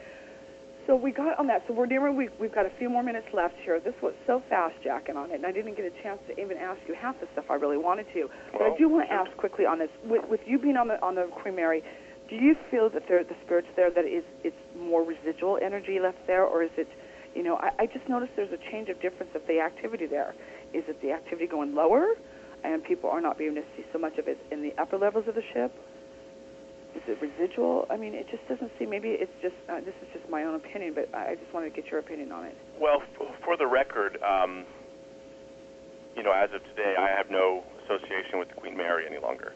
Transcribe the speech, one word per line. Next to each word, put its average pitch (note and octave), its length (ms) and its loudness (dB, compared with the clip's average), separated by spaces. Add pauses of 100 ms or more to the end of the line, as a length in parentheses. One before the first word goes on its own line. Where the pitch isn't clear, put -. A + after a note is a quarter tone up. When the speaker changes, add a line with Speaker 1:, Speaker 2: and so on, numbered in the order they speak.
(880)
Speaker 1:
So C4+ 80 8
we B3+ 160 2
got D4+ 280 0
on C#4+ 80 2
that. G#3+ 200 2
So A#3+ 60 -2
we're B3 140 4
near, C4+ 240 4
we, C4 180 0 (100)
we've A3 140 -2
got G3+ 120 4
a - 120 -2
few B3 120 -2
more A#3+ 140 2
minutes A#3 300 -4
left F3 300 2
here. E3 160 2
This G3+ 240 -2
was - 100 0 (140)
so B3+ 220 4
fast, F3 340 4
Jack, C3+ 260 -2
and D3 80 -6
on D#3+ 140 -6
it, D#3+ 40 -2
and C#3+ 100 -4
I F#3 60 0
didn't G#3+ 260 -4
get G3+ 80 -4
a - 180 -8
chance G3+ 240 -8
to - 140 -8
even F#3+ 160 -6
ask F#3 300 -6
you E3 60 -6
half B3+ 260 -6
the E3+ 140 -8
stuff C#3+ 160 -4
I C#3 60 2
really C#3+ 220 2
wanted F3+ 360 2
to. D#3 160 -2 (220)
But G#3 100 -2
I A3 80 6
Speaker 2:
Well, - 80 2
Speaker 1:
do D#4 120 10
wanna D#4 160 6
Speaker 2:
shoot. - 80 -2
Speaker 1:
ask F#3+ 240 0
quickly G3 280 2
on E3 140 4
this. D#3+ 100 0 (140)
With, A3+ 240 2
with A3 180 2
you B3+ 140 4
being C4+ 180 4
on A#3 100 4
the, A3 140 0
on F#3 140 2
the F3+ 160 2
Queen F#3 240 -6
Mary, E3 280 2 (460)
do A3 60 -8
you C#4 200 8 (160)
feel A3 180 6
that - 180 -2
there, F3 160 6
the - 120 -6 (100)
spirits F3 300 4
there, F3+ 160 6
that F3 140 4
is, D#3 180 0 (200)
it's E3 140 -2 (220)
more E3+ 240 4
residual E3 580 0
energy G3 380 -2
left F#3 260 0
there, F#3 180 6
or E3+ 200 4
is D#3+ 140 0
it, D#3 100 0 (480)
you F3 80 -2
know, E3+ 140 2
I, - 120 0 (140)
I - 20 4
just B3+ 240 -6
noticed B3 260 -2
there's G3+ 180 -2
a - 180 -10
change G#3+ 180 -6
of F3+ 100 -6
difference F3+ 360 -4
of D#3 120 -8
the D#3+ 120 4
activity F3 480 -2
there. C#3+ 260 -2 (400)
Is D#3+ 140 -2
it D#3 140 -8
the C#3 100 0
activity E3 360 -4
going D3 280 -4
lower, A#3 380 6 (500)
and D#3+ 200 -2
people - 260 0
are E3 120 0
not D#3+ 180 0
being D#3 140 -2
able D3+ 80 -4
to - 140 -12
see - 160 -12
so E3 60 -2
much D#3 220 -2
of D3+ 80 -4
it C#3 100 -2 (140)
in D3 100 -6
the D3 180 -4
upper E3 180 0
levels G#3 300 2
of A3+ 80 -2
the A#3 80 0 (100)
ship? - 180 0 (1200)
Is - 120 -8
it A2+ 140 -2
residual? E3+ 720 0
I G#3+ 60 0
mean, G#3+ 180 -8
it - 160 -8
just - 160 -10
doesn't B3 320 -4
seem, A3 100 -2
maybe G#3 200 -2
it's F#3 220 0 (100)
just, F3+ 120 -2 (160)
uh, E3 120 -4
this F#3 200 -10
is - 120 -14
just E3+ 160 -12
my D3+ 160 -2
own D#3+ 100 -2
opinion, E3 400 -6
but - 180 -2
I, - 180 -4
I E3+ 40 -2
just - 180 -12
wanted D#3+ 220 -6
to - 40 -6
get - 120 -10
your D#3+ 80 0
opinion D3 320 -8
on E2+ 140 -10
it. - 120 -14 (220)
Speaker 2:
Well, D3 240 6 (180)
f-, - 220 -6
for E3+ 140 2
the C#3+ 100 4
record, B2 560 2
um, F#2 400 4 (1500)
you A2+ 80 -6
know, G2+ 80 4
as G2 240 4
of F#2+ 80 -8 (100)
today, G2+ 240 2
I F#2+ 120 4
have G2 200 2
no F#2 340 4 (200)
association F#2+ 560 -2
with F2 80 -4
the - 80 -18
Queen F#2 220 -10
Mary E2+ 280 2
any D#2 140 -8
longer. B1+ 360 -4